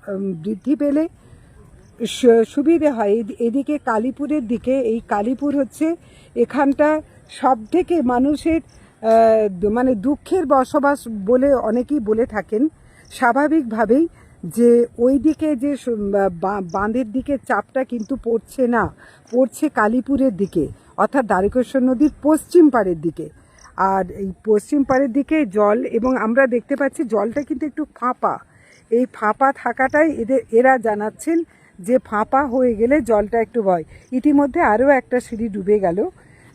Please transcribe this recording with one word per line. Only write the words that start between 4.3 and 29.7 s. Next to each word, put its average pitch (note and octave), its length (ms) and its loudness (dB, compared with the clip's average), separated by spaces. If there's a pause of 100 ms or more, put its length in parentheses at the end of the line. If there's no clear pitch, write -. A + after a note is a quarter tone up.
দিকে, A#3+ 320 -2
এই A#3 280 -2
কালীপুর B3 480 -2
হচ্ছে D#4 400 -2 (400)
এখানটা C#4+ 640 0 (280)
সব B3+ 360 0
থেকে E4+ 360 0
মানুষের, C4+ 600 0 (400)
আহ, A3 580 4
দু-, G#3 100 0
মানে B3 260 2
দুঃখের D4 500 -2
বসবাস C#4 640 0
বলে A#3+ 460 0
অনেকেই B3 460 -2
বলে A3 260 -2
থাকেন। G#3+ 420 -2 (440)
স্বাভাবিকভাবেই B3+ 960 2 (360)
যে A#3+ 420 4 (120)
ওই B3+ 220 2
দিকে D4+ 360 0
যে C4+ 220 -4
সু-, G#3 340 -6 (300)
বা-, F#3+ 300 -4
বাঁধের G#3+ 400 -4
দিকে C4 260 -4 (100)
চাপটা A#3+ 360 -2
কিন্তু A#3+ 400 -8
পড়ছে A#3 440 -2
না, A3 280 0 (360)
পড়ছে C4 380 0
কালীপুরের B3 680 0
দিকে, E3+ 300 -2 (300)
অর্থাৎ B3 280 0
দ্বারকেশ্বর G#3+ 580 0
নদীর C4 280 2 (100)
পশ্চিম D#4 480 4
পাড়ের F#3+ 320 0
দিকে। D#3 280 -8 (460)
আর F#3+ 360 0
এই G3 200 -8 (140)
পশ্চিম A3 380 0
পাড়ের C4 300 0
দিকে C#4+ 320 0
জল, G#3 400 0
এবং B3 320 -2
আমরা A#3 300 2
দেখতে A#3+ 280 -4
পাচ্ছি C#4 280 -4
জলটা A3+ 380 -2
কিন্তু C#4 240 -8
একটু D4+ 200 -8 (100)
ফাঁপা। A#3 420 -4 (520)
এই B3 240 0
ফাঁপা C#4 400 0
থাকাটাই C4+ 580 0